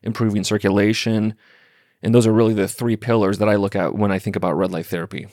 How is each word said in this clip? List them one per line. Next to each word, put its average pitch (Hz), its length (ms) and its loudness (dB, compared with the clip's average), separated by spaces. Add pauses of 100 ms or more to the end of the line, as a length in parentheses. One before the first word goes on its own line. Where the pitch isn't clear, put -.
improving 107 420 -2
circulation. 107 920 0 (640)
And 113 140 2
those 117 100 6
are 110 80 4
really 113 200 4
the 101 140 0
three 120 280 -2
pillars 104 440 0
that 107 100 2
I 104 60 4
look 98 200 -2
at 90 200 -2
when 101 160 0
I 95 80 0
think 101 160 -6
about 90 220 -2
red 92 140 0
light 85 140 -6
therapy. 85 480 -8